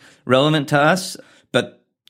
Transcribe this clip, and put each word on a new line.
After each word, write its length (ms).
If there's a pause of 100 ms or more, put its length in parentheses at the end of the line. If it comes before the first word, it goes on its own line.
(260)
relevant 420
to 120
us. 380 (340)
But, 320 (260)